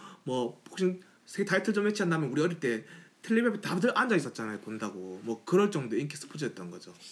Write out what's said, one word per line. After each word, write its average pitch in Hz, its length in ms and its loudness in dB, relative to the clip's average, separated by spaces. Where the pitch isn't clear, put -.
뭐 127 400 -2
복싱 185 340 0
세계 - 200 -2
타이틀전 202 400 2
매치 208 160 2
한다면 160 280 2
우리 143 120 2
어릴 170 180 2
때 117 240 0
텔레비전 226 400 2
다들 180 360 2
앉아 226 200 4
있었잖아요, 110 420 -4
본다고. 98 640 -8
뭐 113 220 -4
그럴 202 260 4
정도 127 240 -2
인기 143 220 -2
스포츠였던 107 540 -8
거죠. 87 220 -16